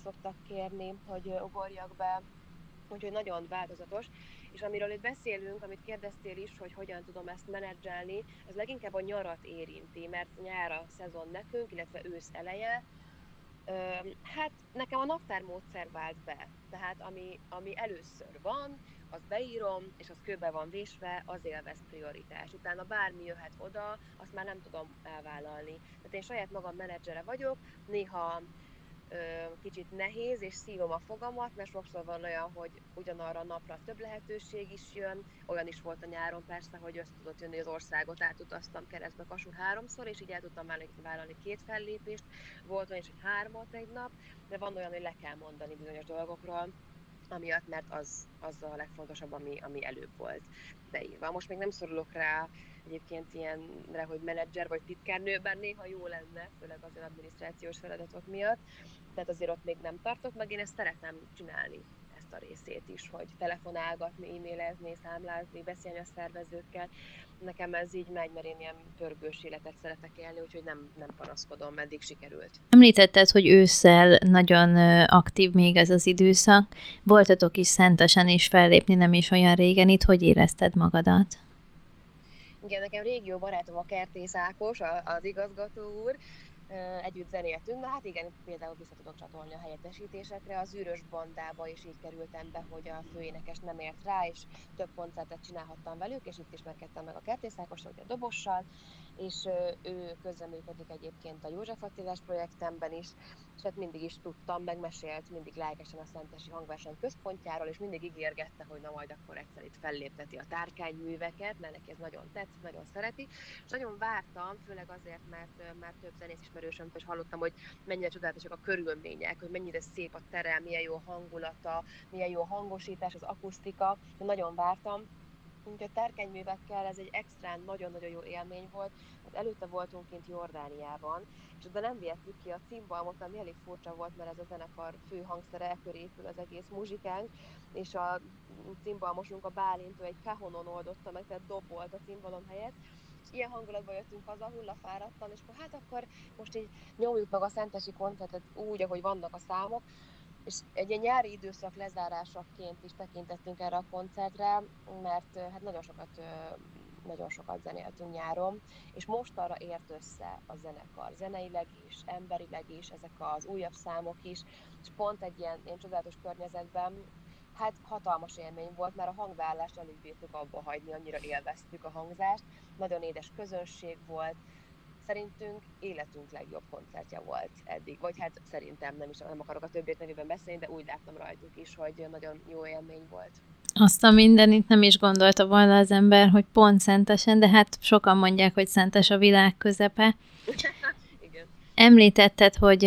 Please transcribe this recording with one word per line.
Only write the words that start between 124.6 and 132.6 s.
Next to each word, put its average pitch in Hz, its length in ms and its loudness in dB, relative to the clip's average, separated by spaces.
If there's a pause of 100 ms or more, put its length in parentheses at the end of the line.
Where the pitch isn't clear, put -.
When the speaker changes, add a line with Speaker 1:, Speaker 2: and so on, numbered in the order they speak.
Speaker 1:
Úgyhogy 208 260 -16
a - 40 -20
tárkányművekkel 196 920 -12
ez 190 120 -14
egy 190 140 -20
extrán 180 540 -16
nagyon-nagyon 175 440 -16
jó 170 120 -18
élmény 180 500 -18
volt, 196 180 -16 (320)
mert - 140 -20
előtte 208 300 -12
voltunk 180 440 -14
kint 170 180 -20
Jordániában, 156 920 -16 (360)
és - 60 -20
oda 180 160 -14
nem 233 180 -10
vihettük 170 440 -16
ki 180 80 -18
a 175 180 -16